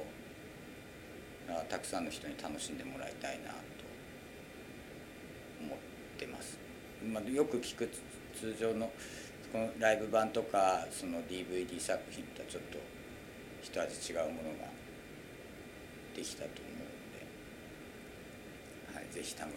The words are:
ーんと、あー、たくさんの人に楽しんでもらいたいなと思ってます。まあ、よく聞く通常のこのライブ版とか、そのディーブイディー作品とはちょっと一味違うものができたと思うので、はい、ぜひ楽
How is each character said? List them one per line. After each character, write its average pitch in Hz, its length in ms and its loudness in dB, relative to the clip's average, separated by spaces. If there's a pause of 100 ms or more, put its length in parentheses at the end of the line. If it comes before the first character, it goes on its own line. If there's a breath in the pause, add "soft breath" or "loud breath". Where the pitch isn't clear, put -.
(1500)
ー 85 60 0
ん - 20 4
と、 82 60 4
あ - 20 2
ー、 - 80 -2
た 90 80 2
く - 80 -4
さ 92 120 2
ん 85 60 2
の 76 60 -2
人 - 160 -4
に 71 140 -4
楽 - 180 -2
し - 140 -2
ん - 40 -4
で - 60 -4
も 135 160 -6
ら 131 80 -4
い - 140 -6
た 139 100 0
い 135 140 -4
な - 60 -6
と - 40 -6 (2000)
思 76 120 -2
っ - 40 -4 (420)
て - 80 -2
ま - 140 -6
す。 - 180 -6 (520)
ま 107 140 2
あ、 117 40 0
よ 143 160 10
く 127 140 4
聞 - 180 -2
く 113 120 4 (480)
通 110 220 0
常 113 140 8
の 110 180 2 (600 loud breath)
こ 113 60 4
の 113 120 6 (100)
ラ 110 140 12
イ 107 40 8
ブ 107 100 4
版 110 220 10
と 113 140 4
か、 92 460 8
そ - 160 -4
の 85 220 0
デ 92 80 0
ィ 92 60 0
ー 87 40 0
ブ 90 140 2
イ 90 60 4
デ 90 80 -4
ィ 87 40 0
ー - 40 0
作 92 180 4 (100)
品 - 180 -6
と - 140 -8
は - 60 -6
ち - 80 -4
ょ - 60 -2
っ - 100 -6
と - 60 -4 (840)
一 - 200 -2
味 76 320 0
違 - 20 4
う 82 40 4 (120)
も 82 120 -2
の 78 140 0
が - 140 -6 (1400)
で - 60 -2
き - 140 -2
た - 80 -4
と - 40 0 (140)
思 - 100 -8
う - 0 -
の - 140 -6 (2000)
で、 - 0 -
は - 60 -4
い、 - 120 -8
ぜ 87 80 -2
ひ - 160 -2
楽 76 200 -2